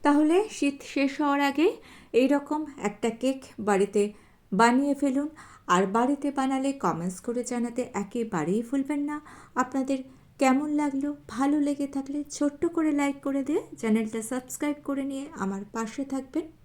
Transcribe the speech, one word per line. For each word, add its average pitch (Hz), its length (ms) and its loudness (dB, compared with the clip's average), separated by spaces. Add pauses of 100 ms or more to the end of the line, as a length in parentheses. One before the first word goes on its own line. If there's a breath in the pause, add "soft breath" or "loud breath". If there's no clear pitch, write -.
তাহলে 302 320 6 (200)
শীত 285 200 0 (160)
শেষ 277 280 2
হওয়ার 285 200 2 (100)
আগে 294 160 2 (540 loud breath)
এই 262 140 6
রকম 285 260 -2 (280)
একটা 208 200 -2 (120)
কেক 269 180 0 (300)
বাড়িতে 202 340 2 (500 soft breath)
বানিয়ে 247 480 6
ফেলুন। 285 280 2 (460 loud breath)
আর 180 80 6 (140)
বাড়িতে 285 320 2 (100)
বানালে 269 320 0 (140)
কমেন্টস 175 420 -2
করে 240 240 -2
জানাতে 240 320 -2 (200)
একেবারেই 202 680 -2
ভুলবেন 277 320 -2 (100)
না 294 60 -6 (460 loud breath)
আপনাদের 262 360 -2 (420 loud breath)
কেমন 269 280 4 (120)
লাগলো। 277 280 -2 (200)
ভালো 277 280 0 (100)
লেগে 285 300 -2
থাকলে 277 220 -6 (180)
ছোট্ট 285 260 0 (120)
করে 320 160 2 (100)
লাইক 277 160 0 (100)
করে 277 220 0
দিয়ে 330 140 0 (180)
চ্যানেলটা 220 400 0 (100)
সাবস্ক্রাইব 277 480 -4 (100)
করে 277 220 -2
নিয়ে 269 140 -8 (180)
আমার 196 200 -4 (120)
পাশে 226 280 -6 (100)
থাকবেন। 269 340 -4 (180)